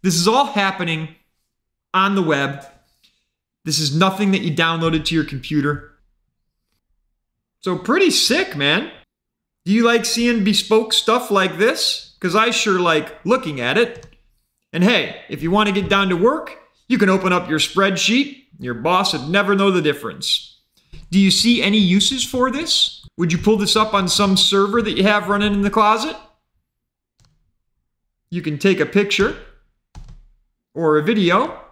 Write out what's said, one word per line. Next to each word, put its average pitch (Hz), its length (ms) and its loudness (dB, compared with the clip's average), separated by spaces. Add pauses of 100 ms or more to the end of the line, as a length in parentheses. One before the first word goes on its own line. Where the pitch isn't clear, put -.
This 175 140 0
is 170 100 0
all 254 200 2
happening 185 680 -4 (800)
on 196 200 2
the 196 80 0
web. 139 440 -2 (960)
This 143 140 -4
is 147 160 -2
nothing 190 380 0
that 196 80 0
you 170 100 -4
downloaded 165 560 -2
to 170 80 -4
your 156 100 0
computer. 143 680 -4 (1700)
So 180 180 -4
pretty 339 320 2
sick, - 460 0
man. 147 340 0 (760)
Do 175 80 -2
you 226 120 2
like 233 200 2
seeing 233 380 0
bespoke 220 500 0
stuff 240 380 0
like 185 280 0
this? - 600 -2
'Cause 175 160 -4
I 220 160 2
sure 208 300 0
like 160 440 -2
looking 175 360 -2
at 127 180 0
it. 233 280 -2 (680)
And 170 100 0
hey, 196 460 0
if 147 140 -10
you 160 80 -2
want 208 180 2
to 196 120 0
get 190 80 -4
down 196 200 2
to 185 80 0
work, 254 420 -2 (300)
you 247 100 2
can 202 100 4
open 185 240 2
up 175 160 -2
your 151 120 0
spreadsheet. 202 840 0 (140)
Your 123 160 -8
boss 170 380 0
would 139 160 -6
never 196 260 0
know 196 160 2
the 180 120 0
difference. - 680 -4 (640)
Do 180 80 2
you 196 120 6
see 233 320 2
any 202 160 2
uses 208 460 2
for 254 260 -2
this? - 560 -4 (120)
Would 165 140 0
you 175 60 -2
pull 214 200 2
this 202 180 0
up 214 160 0
on 190 160 0
some 196 280 2
server 196 440 2
that 214 160 -4
you 190 60 2
have 208 260 2
running 202 240 0
in 202 80 0
the 202 100 0
closet? 220 460 2 (2250)
You 175 100 -6
can 151 180 -6
take 185 220 2
a 151 60 2
picture 202 500 0 (1400)
or 156 220 2
a 151 60 2
video. 214 580 0 (120)